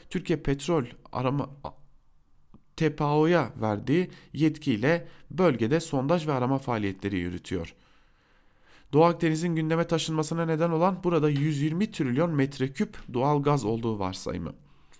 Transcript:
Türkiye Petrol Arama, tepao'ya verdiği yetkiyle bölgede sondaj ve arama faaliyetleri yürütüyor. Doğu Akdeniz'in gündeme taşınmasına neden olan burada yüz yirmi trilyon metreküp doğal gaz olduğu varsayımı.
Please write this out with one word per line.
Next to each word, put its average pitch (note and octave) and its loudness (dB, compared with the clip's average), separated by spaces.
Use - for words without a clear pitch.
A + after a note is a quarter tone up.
Türkiye D#3+ -2
Petrol C#3 0
Arama, B2+ -2
tepao'ya D3+ 2
verdiği A2 0
yetkiyle C#3+ 0
bölgede C#3 2
sondaj D3+ 0
ve D3+ 0
arama C3 2
faaliyetleri G2+ -4
yürütüyor. F2 -6
Doğu D3+ 8
Akdeniz'in E3+ 2
gündeme D#3+ 0
taşınmasına D#3+ -2
neden E3 0
olan F3+ 0
burada D#3 2
yüz C#3+ 0
yirmi D#3+ 0
trilyon D3 0
metreküp C#3 -2
doğal C#3+ 2
gaz C#3+ 2
olduğu A2+ 0
varsayımı. F#2 -4